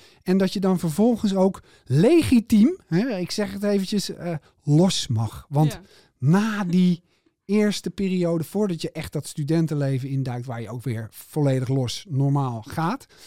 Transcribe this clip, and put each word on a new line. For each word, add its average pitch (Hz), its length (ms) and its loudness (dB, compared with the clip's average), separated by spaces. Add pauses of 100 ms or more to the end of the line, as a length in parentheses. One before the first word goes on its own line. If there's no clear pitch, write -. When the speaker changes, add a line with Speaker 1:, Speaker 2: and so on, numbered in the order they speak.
(240)
Speaker 1:
En 185 140 2
dat 190 160 0
je 208 60 -4
dan 185 200 2
vervolgens 202 560 0
ook 190 260 2 (240)
legitiem, 233 1040 4
hè, 202 300 0
ik 180 140 -6
zeg 202 200 -4
het 196 120 -8
eventjes, 202 460 0
eh, 175 260 -8 (280)
los 165 440 2
mag. 110 420 -4
Want 147 220 2
Speaker 2:
Ja. 180 100 -10 (360)
Speaker 1:
na 208 460 2
die 180 400 2 (420)
eerste 208 440 0
periode, 175 540 -2
voordat 190 380 -4
je 156 100 -8
echt - 220 -10
dat 147 140 -8
studentenleven 143 840 -2
induikt, 127 360 -6
waar 120 160 -10
je 107 80 -10
ook 117 140 -10
weer 113 280 -6
volledig 131 560 -2
los, 131 420 -4
normaal 135 520 -2
gaat, 170 440 -6 (220)